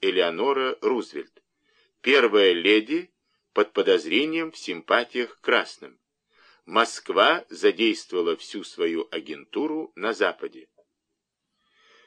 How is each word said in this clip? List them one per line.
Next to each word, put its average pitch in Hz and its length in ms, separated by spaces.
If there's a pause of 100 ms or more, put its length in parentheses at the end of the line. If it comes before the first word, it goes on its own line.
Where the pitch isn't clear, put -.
Элеонора 95 800
Рузвельт. 98 640 (580)
Первая 107 520
леди 110 580 (440)
под - 180
подозрением 104 800
в - 80
симпатиях 113 800
к - 20
красным. 95 600 (680)
Москва 113 840
задействовала 87 880
всю - 280
свою 85 480
агентуру 82 840
на 104 180
Западе. - 560 (1400)